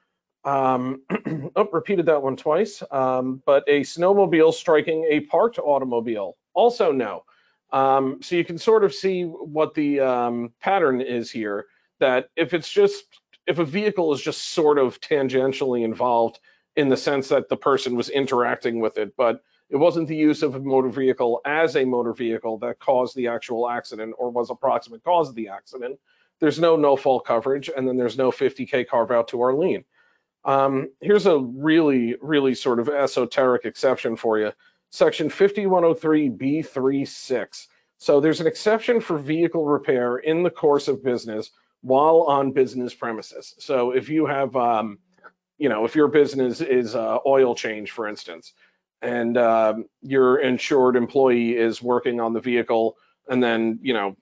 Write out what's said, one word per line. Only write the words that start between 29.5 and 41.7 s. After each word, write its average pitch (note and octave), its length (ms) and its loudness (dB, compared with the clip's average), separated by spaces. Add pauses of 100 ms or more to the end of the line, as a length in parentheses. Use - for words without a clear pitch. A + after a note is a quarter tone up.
lien. C#3+ 300 -2 (600)
Um, C3+ 460 0 (100)
here's G3 260 4
a E3+ 120 6
really, C3+ 840 2
really C#3 340 0
sort A#2+ 240 0
of A#2 100 -2
esoteric C3 760 0
exception A#2+ 520 -2
for A2 220 0
you. G#2+ 140 -2 (380)
Section D#3+ 400 0
fifty-one G3 540 2
oh E3 100 4
three D#3 340 0
B C3+ 340 -4
three C#3 440 -2
six. - 640 -8 (300)
So D3 220 4
there's D#3 200 2
an E3 60 0
exception A3 540 0
for E3 180 -4
vehicle D#3+ 460 -2
repair C3+ 540 0
in D#3+ 240 -2
the F3 80 0
course D3 380 2
of A#2+ 140 -2
business A#2 480 -4 (300)